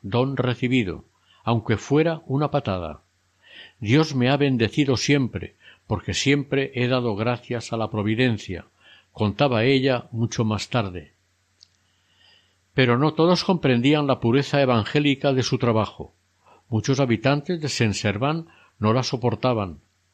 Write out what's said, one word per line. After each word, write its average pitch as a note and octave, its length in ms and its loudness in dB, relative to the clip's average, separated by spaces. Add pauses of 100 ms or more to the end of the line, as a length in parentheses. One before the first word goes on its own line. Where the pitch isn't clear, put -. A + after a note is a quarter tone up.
don B2 340 -2
recibido, B2 680 -2 (380)
aunque A2+ 340 0
fuera D#3 480 0
una C#3 240 -2
patada. F#2 540 -4 (760)
"Dios C#3+ 360 2
me B2 160 2
ha C#3+ 60 2
bendecido C3+ 600 2
siempre, C3 600 -2 (280)
porque F#2+ 300 -4
siempre C#3 580 0
he B2 140 -2
dado A#2+ 280 -2
gracias A#2 560 -4
a A#2 60 -4
la A2 140 -4
providencia", G#2+ 720 -2 (460)
contaba A2 520 0
ella C3 480 0
mucho A#2 320 -2
más G#2+ 260 -4
tarde. F#2 440 -6 (1600)
Pero A#2+ 220 4
no D3 160 2
todos E3+ 300 2
comprendían C#3+ 640 2
la C3 120 0
pureza C3+ 400 2
evangélica C#3 720 2
de C3 120 2
su B2 160 -2
trabajo. A2 560 -2 (540)
Muchos A#2 300 0
habitantes C#3+ 640 0
de D3 80 -4
Saint-Servan A2+ 800 -2 (320)
no G#2+ 140 2
la B2+ 100 0
soportaban. A2 760 -2 (320)